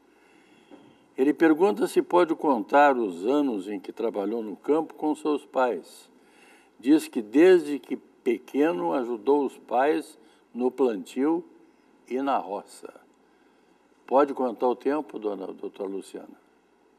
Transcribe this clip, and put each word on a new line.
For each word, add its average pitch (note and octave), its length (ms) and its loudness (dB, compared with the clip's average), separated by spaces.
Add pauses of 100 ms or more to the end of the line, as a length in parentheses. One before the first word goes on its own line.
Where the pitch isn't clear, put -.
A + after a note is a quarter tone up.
(1160)
Ele C#3 160 2
pergunta F3 540 2
se F3+ 140 0
pode E3+ 340 2
contar C#3 640 4
os F#2 280 -4
anos A#2+ 440 -2
em G#2 100 -8
que A2 140 -14
trabalhou A2 500 -4
no G2+ 140 -10
campo D3+ 380 -2
com D3+ 200 -4
seus D3 300 -4
pais. - 640 -4 (640)
Diz C#3+ 300 2
que B2+ 140 -6
desde D3 580 4
que - 160 -10
pequeno D#3+ 960 -4
ajudou B2+ 540 0
os - 120 -8
pais D3 640 -2 (340)
no B2 160 -2
plantio C3 720 -2 (640)
e B2+ 160 -4
na C#3 160 -2
roça. - 560 -10 (1120)
Pode C#3 280 2
contar B2 340 -2
o A#2+ 80 2
tempo, C#3 420 -4
dona, G2+ 300 -6
doutora G2 420 -10
Luciana? F#2+ 460 -12 (640)